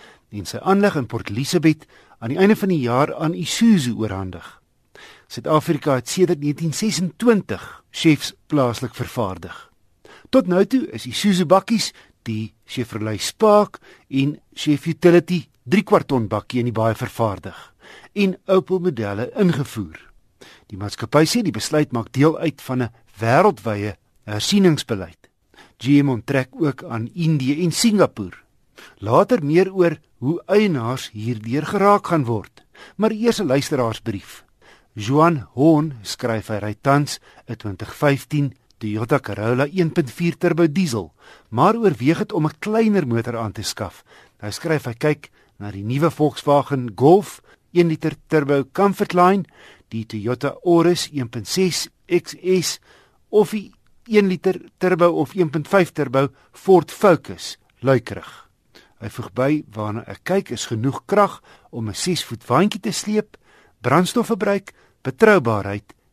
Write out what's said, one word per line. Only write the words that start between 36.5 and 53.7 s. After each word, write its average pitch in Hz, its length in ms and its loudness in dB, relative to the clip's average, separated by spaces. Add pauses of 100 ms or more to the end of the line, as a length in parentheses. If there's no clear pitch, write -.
ry 104 220 -6
tans 139 380 0 (280)
'n 117 80 -10
twintig 101 400 -10
vyftien 143 580 -2 (240)
Toyota 110 420 -2
Corolla 113 480 -2
een 165 240 0
punt 147 200 -2
vier 170 260 -4
turbo 165 340 2
diesel, 131 400 -2 (380)
maar 156 260 2
oorweeg 160 440 0
het - 120 -6
om 165 140 0
'n - 140 -6
kleiner 214 480 0
motor 117 300 -2
aan 110 140 -6
te 104 120 -12
skaf. - 400 -10 (360)
Hy 104 120 -10
skryf 160 340 -4
hy 120 80 -8
kyk 151 360 -2 (280)
na 104 140 -10
die 98 120 -10
nuwe 139 280 0
Volkswagen 143 840 0
Golf 160 460 4 (320)
een 175 140 4
liter 156 260 -2 (140)
turbo 143 440 0
Comfortline, 190 720 2 (460)
die 113 160 -8
Toyota 120 580 -6
Auris 170 500 2
een 127 160 -6
punt 113 180 -10
ses - 420 -2 (180)
X 175 280 -2 (260)
S - 180 -8 (500)
of 214 220 2
die 208 200 -8 (360)